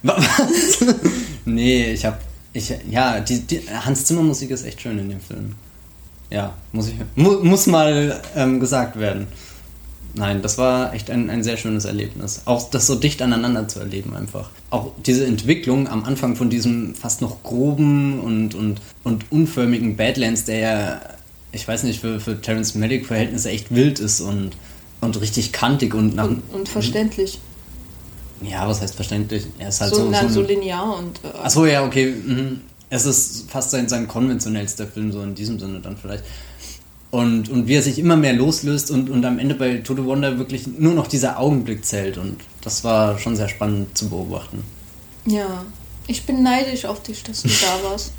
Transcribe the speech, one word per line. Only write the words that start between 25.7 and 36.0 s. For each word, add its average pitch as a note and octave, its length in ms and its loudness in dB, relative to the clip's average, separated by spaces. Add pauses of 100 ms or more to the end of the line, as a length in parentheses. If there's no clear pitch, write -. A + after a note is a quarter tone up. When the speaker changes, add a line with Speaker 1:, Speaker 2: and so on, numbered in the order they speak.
Speaker 1:
und G#2+ 220 2
nach A2 120 0
Speaker 2:
Und, B2+ 140 0 (100)
und G2 160 -6
verständlich. G#3+ 720 -2 (1000)
Speaker 1:
Ja, G2 260 -4
was G#2 140 0
heißt G2 140 -6
verständlich? G#2 500 -2 (140)
Er - 100 -8
ist - 120 -2
halt G3+ 120 2
Speaker 2:
So, G#3+ 120 4
Speaker 1:
so, G#3+ 60 2
Speaker 2:
na, G3+ 100 4
Speaker 1:
so - 60 4
ein A3+ 60 2
Speaker 2:
so G3 80 4
linear G3 560 0
und, F3 260 -8
äh D3+ 60 -10 (140)
Speaker 1:
Ach B2+ 60 -2
so, D#3+ 160 4
ja, C#3+ 200 4
okay, C3 220 2 (180)
mhm. C3 360 -2 (280)
Es B2+ 160 0
ist - 460 0
fast C3+ 200 -4
sein, B2 180 0
sein A#2 180 -2
konventionellster A2 800 -2
Film, G#2+ 240 -4
so G2+ 100 -6
in G2+ 140 -8
diesem G#2 240 -6
Sinne F#2+ 200 -8
dann F#2 180 -10
vielleicht. G2+ 260 -10 (840)